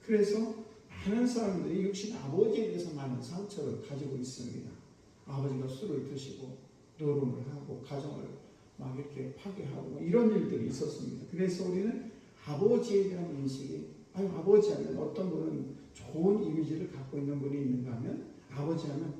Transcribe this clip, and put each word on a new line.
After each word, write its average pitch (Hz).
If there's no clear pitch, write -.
그래서 214
많은 233
사람들이 190
육신 -
아버지에 185
대해서 170
많은 131
상처를 143
가지고 135
있습니다. -
아버지가 131
술을 135
드시고 131
노름을 135
하고 -
가정을 -
막 131
이렇게 135
파괴하고 -
뭐 143
이런 214
일들이 165
있었습니다. -
그래서 180
우리는 202
아버지에 196
대한 175
인식이 139
아유, 190
아버지 196
하면 -
어떤 180
분은 156
좋은 196
이미지를 160
갖고 -
있는 139
분이 143
있는가 123
하면 -
아버지 147
하면 143